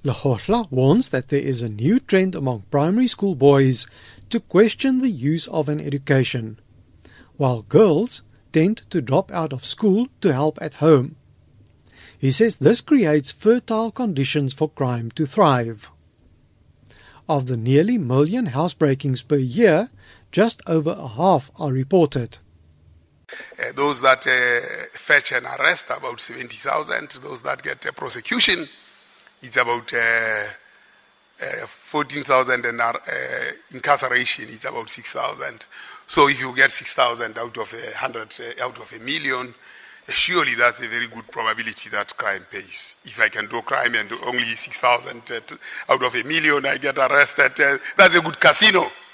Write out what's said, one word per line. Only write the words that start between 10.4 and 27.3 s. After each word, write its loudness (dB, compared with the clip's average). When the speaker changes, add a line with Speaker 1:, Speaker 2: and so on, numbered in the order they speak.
Speaker 1:
at -10
home. 4
He 0
says 2
this 4
creates 2
fertile 0
conditions -2
for -2
crime -4
to -4
thrive. 0
Of 0
the -2
nearly 4
million 0
housebreakings 0
per 0
year, 2
just 0
over 0
a -10
half 2
are -4
reported. 0
Speaker 2:
Uh, -10
those 0
that, 4
uh, -2
fetch 0
an -2
arrest, -2
about -8
seventy -12
thousand. -4
Those -14